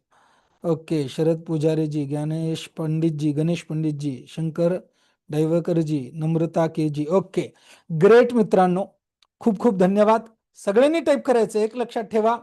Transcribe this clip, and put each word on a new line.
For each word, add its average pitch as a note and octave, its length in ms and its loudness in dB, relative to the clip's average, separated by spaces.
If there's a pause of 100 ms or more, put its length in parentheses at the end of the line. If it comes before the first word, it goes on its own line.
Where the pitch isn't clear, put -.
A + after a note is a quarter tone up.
(680)
ओके, D#3 420 -2
शरद D#3+ 320 0
पुजारीजी, D#3 680 -2
ज्ञानेश D#3 600 -6
पंडितजी, D#3 640 -2
गणेश E3 300 -2
पंडितजी, D3 640 -6
शंकर E3+ 500 -2 (500)
डायवकरजी, D#3 880 0
नम्रता D#3+ 520 0
केजी. D#3 440 -4
ओके, F#3 440 -2 (480)
ग्रेट A#3+ 300 8
मित्रांनो, F#3 540 2 (540)
खूप A3 200 0
खूप A#3+ 140 4
धन्यवाद. G#3 480 2 (320)
सगळ्यांनी C#4 460 2
टाईप C#4 180 2
करायचं. A3 400 0
एक A3 180 -2
लक्षात A#3+ 260 -6
ठेवा, A3+ 400 0